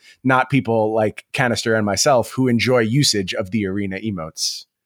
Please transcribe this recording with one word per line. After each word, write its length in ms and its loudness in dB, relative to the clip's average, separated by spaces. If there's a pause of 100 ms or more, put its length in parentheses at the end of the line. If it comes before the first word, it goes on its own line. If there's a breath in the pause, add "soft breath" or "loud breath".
(220 soft breath)
not 280 2
people 440 0
like 380 0
Canister 420 0
and 120 0
myself 460 2
who 140 0
enjoy 340 2
usage 520 0
of 200 -6
the 140 0
Arena 300 -6
emotes. 680 -6 (200)